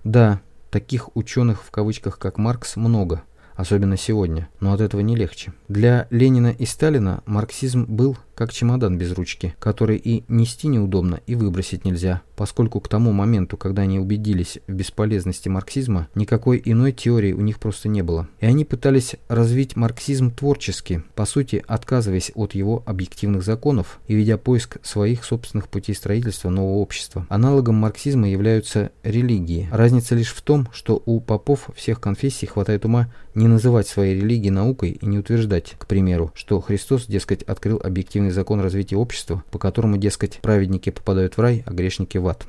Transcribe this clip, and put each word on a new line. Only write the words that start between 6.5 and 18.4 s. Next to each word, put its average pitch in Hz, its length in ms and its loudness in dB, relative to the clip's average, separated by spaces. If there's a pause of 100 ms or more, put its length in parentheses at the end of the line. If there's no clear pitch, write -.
Сталина 117 600 0
марксизм 117 600 -2
был 123 320 0 (160)
как 113 200 -6
чемодан 120 440 0
без 87 140 -2
ручки, 90 480 -6
который 110 380 0
и 113 320 -2
нести 117 400 2
неудобно, 95 580 0
и 120 80 -2
выбросить 95 480 -2
нельзя, 90 380 0 (160)
поскольку 110 420 -2
к - 80 -12
тому 113 240 2
моменту, 101 460 0
когда 98 240 -2
они 95 180 0
убедились 98 680 -2
в - 60 -8
бесполезности 95 800 -2
марксизма, 95 680 -2
никакой 117 480 0
иной 123 300 2
теории 113 400 2
у - 80 -2
них 104 180 -2
просто 107 300 -4
не 104 120 0
было. 82 280 -2 (100)
И - 60 0